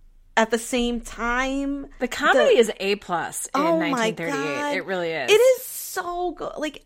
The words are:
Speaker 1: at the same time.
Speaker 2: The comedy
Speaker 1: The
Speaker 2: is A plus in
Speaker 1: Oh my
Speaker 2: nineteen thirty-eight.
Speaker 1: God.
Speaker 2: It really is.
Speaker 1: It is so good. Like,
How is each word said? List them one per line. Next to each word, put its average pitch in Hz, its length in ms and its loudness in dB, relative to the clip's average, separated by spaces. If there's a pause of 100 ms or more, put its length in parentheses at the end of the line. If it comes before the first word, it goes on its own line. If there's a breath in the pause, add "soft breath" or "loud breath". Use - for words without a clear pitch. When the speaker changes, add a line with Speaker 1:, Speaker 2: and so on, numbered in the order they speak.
(380)
Speaker 1:
at 220 140 4
the 233 80 2
same 240 420 -2
time. 269 840 -4 (120)
Speaker 2:
The 254 80 -2
comedy 311 460 4
Speaker 1:
The - 60 6
Speaker 2:
is 220 200 6
A 196 180 0
plus 165 500 -6
in - 80 -14
Speaker 1:
Oh 320 240 2
my 320 100 0
Speaker 2:
nineteen 226 380 0
thirty-eight. 285 280 -4
Speaker 1:
God. 294 200 -2
Speaker 2:
It - 100 -4
really 180 240 -2
is. 160 220 0
Speaker 1:
It 415 100 6
is 508 220 4
so 359 720 -6
good. - 240 -10
Like, - 280 -8